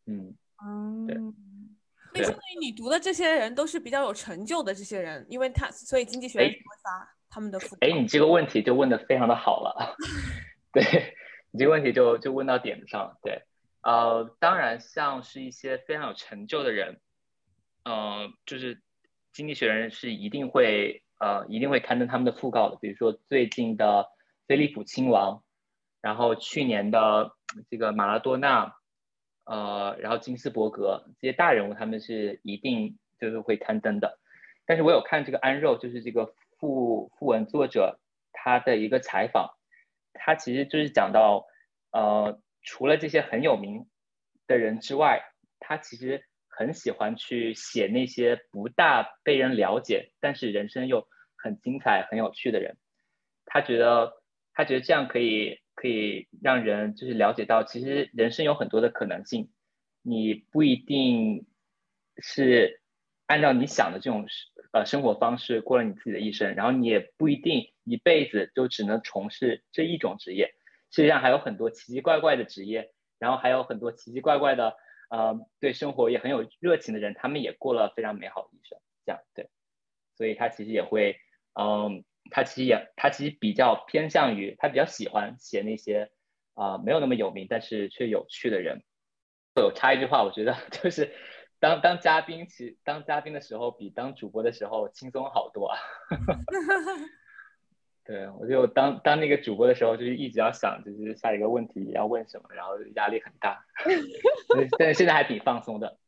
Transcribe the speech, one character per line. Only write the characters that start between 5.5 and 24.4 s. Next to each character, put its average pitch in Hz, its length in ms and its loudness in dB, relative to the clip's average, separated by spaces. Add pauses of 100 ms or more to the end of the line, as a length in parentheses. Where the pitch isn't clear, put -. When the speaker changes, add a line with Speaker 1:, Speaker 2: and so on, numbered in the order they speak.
Speaker 3:
他， - 180 -2
所 - 300 -4
以 240 80 0
《经 254 120 -10
济 247 80 -10
学 233 120 -4
人》 - 120 4
才 - 60 -10
会 - 60 -20 (200)
发 185 320 -10 (140)
他 - 100 -16
们 214 120 -10
的 190 80 -8
讣 - 100 -12
告。 - 120 -20
Speaker 1:
哎， 135 100 4
你 135 160 2
这 147 100 2
个 151 80 8
问 160 220 6
题 107 160 0
就 123 100 4
问 135 160 4
得 113 80 4
非 - 180 0
常 123 120 2
的 117 80 6
好 - 240 2
了。 - 360 -6 (380)
<laughs> - 400 -12
对， - 80 6 (680)
你 107 80 -4
这 135 60 4
个 151 60 8
问 151 120 4
题 123 100 2
就， 120 240 6
就 131 160 -4
问 135 140 -2
到 127 100 4
点 - 240 -8
子 - 60 -20
上 104 140 -6
了。 - 200 -10
对， - 220 -8 (400)
呃， 117 560 2
当 180 180 4
然， 117 220 -2
像 139 420 -4
是 - 180 -16
一 131 120 -12
些 131 260 -6
非 139 160 -8
常 151 140 -6
有 101 80 -10
成 104 320 -16
就 151 160 -4
的 123 80 0
人， 101 280 -4 (840)
呃， 104 500 -6 (100)
就 135 140 -12
是 127 180 -10 (560)
《经 151 160 -12
济 147 60 -6
学 123 140 -2
人》 110 260 0
是 120 180 -10
一 104 180 -8
定 139 200 -6
会， 107 540 2 (160)
呃， 101 280 -2
一 110 120 -6
定 135 100 0
会 135 100 2
刊 123 200 -2
登 123 80 0
他 127 100 -2
们 123 80 0
的 117 80 0
讣 - 160 -8
告 110 220 2
的。 - 100 -14
比 104 80 -6
如 98 60 -10
说 113 180 2
最 123 340 0
近 113 300 -4
的 104 300 4 (400)